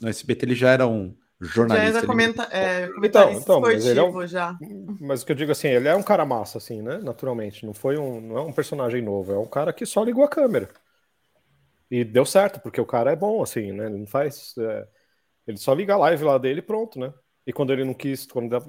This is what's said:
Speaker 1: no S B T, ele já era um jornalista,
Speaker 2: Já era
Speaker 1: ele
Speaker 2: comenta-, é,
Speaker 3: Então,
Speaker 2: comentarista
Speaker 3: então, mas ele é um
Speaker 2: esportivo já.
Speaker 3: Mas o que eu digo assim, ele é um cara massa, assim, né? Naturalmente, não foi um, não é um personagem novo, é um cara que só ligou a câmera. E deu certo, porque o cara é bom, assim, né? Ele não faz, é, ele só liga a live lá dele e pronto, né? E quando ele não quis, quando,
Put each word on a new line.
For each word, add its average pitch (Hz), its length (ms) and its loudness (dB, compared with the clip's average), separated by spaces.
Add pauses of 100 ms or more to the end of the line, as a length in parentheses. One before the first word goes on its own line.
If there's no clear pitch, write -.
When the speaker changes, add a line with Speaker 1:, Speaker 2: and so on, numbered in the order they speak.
Speaker 1:
no 113 80 -4
S - 160 -8
B 120 100 0
T, 123 100 -6
ele 123 100 0
já 127 140 4
era 131 160 6
um 104 300 -2 (260)
jornalista, 113 440 2
Speaker 2:
Já 220 40 4
era 220 100 2
Speaker 1:
ele 233 80 0
Speaker 2:
comenta-, 226 440 0
é, 185 320 -2
Speaker 3:
Então, 180 120 -8
Speaker 2:
comentarista 202 460 6
Speaker 3:
então, 160 200 4
mas 113 240 2
ele 123 140 4
é 165 40 6
um 180 40 4
Speaker 2:
esportivo 180 200 -4
já. 175 300 -6 (420)
Speaker 3:
Mas 139 220 -4
o - 40 -14
que - 60 0
eu 143 60 0
digo 147 160 0
assim, 147 160 -2
ele 123 180 2
é 165 80 4
um 196 80 2
cara 190 220 2
massa, 117 320 -4
assim, 110 240 -12
né? 135 200 -8
Naturalmente, 117 640 -8
não 107 80 -10
foi 139 240 -2
um, 127 220 -6
não 113 180 -10
é 135 40 -4
um 156 100 -8
personagem 127 500 -4
novo, 98 300 -4
é 98 60 -2
um 110 80 -2
cara 147 260 -2
que - 140 -8
só - 180 0
ligou 247 220 2
a 294 40 4
câmera. 226 400 0 (1200)
E 120 140 0
deu 113 220 4
certo, 196 340 2
porque - 220 -4
o 110 40 0
cara 139 260 0
é 165 40 0
bom, 202 260 -2
assim, 107 300 -6
né? 104 140 -8
Ele 104 140 -8
não 107 80 -12
faz, - 500 -4
é, 110 300 -6 (600)
ele 107 100 -8
só - 160 2
liga 196 220 0
a - 20 4
live 156 260 4
lá 143 140 4
dele 131 220 -2
e - 40 -8
pronto, 220 360 -6
né? 127 140 -8 (320)
E 127 60 -8
quando 135 220 0
ele 131 100 0
não 131 100 -4
quis, 135 320 -6
quando, 120 240 -6 (200)